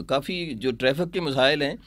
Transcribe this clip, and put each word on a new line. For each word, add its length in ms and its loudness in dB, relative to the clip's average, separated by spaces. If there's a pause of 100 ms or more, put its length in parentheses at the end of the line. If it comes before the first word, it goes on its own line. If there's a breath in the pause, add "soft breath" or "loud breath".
काफ़ी 420 -2
जो 260 -4
ट्रैफिक 400 0
के 100 -2
मसाइल 420 2
हैं, 240 -4